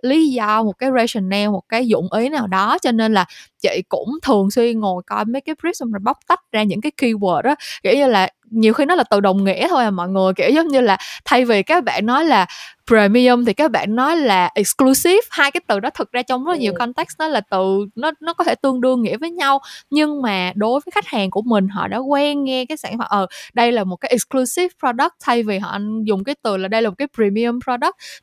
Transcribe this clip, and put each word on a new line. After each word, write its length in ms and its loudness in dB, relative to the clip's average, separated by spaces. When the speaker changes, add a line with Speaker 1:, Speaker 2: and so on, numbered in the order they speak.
Speaker 1:
lý 280 2
do, 340 0
một 140 -2
cái 200 -2
rationale, 500 0
một 220 -2
cái 180 -2
dụng 260 2
ý 160 0
nào 180 -4
đó. 340 0
Cho 100 0
nên 220 2
là 120 2
chị 280 -2
cũng 200 -4
thường 300 2
xuyên 280 0
ngồi 280 -4
coi 180 -4
mấy 160 -4
cái 200 -8
brief 120 -2
xong 180 -6
rồi 120 -4
bóc 140 -2
tách 120 0
ra 120 0
những 180 -2
cái 100 -4
keyword 420 0
á, 120 2
kiểu 120 4
như 120 4
là 200 4
nhiều 220 4
khi 120 2
nó 100 2
là 80 2
từ 160 2
đồng 240 2
nghĩa 240 0
thôi 160 2
à 80 0
mọi 180 -4
người, 240 0
kiểu 160 2
giống 180 4
như 140 2
là 160 4
thay 200 4
vì 180 2
các 200 0
bạn 220 -2
nói 200 2
là 200 4
premium 580 4
thì 80 2
các 180 0
bạn 240 -2
nói 220 2
là 380 2
exclusive. 680 4
Hai 200 2
cái 160 -6
từ 120 0
đó 160 -4
thực 160 -6
ra 100 -2
trong 240 -4
rất 60 -2
là 60 0
nhiều 160 -2
Speaker 2:
Ừ. 60 -8
Speaker 1:
context 400 -4
nó 80 -2
là 140 0
từ, 440 0
nó, 240 -2
nó 140 -6
có 100 -2
thể 120 2
tương 260 -2
đương 200 2
nghĩa 160 -2
với 140 -8
nhau, 280 0
nhưng 320 0
mà 340 -2
đối 300 0
với 100 -12
khách 120 0
hàng 240 -2
của 100 -4
mình, 260 2
họ 200 -4
đã 100 -6
quen 460 0
nghe 220 -4
cái 120 -8
sản 200 -10
phẩm, 120 -6
ờ, 180 0
đây 180 2
là 120 0
một 120 -4
cái 140 -8
exclusive 600 0
product, 340 -2
thay 200 0
vì 160 -2
họ 180 -8
dùng 180 0
cái 200 -4
từ 140 -2
là 100 -4
đây 140 0
là 80 0
một 80 -8
cái 180 -4
premium 480 0
product, 320 -2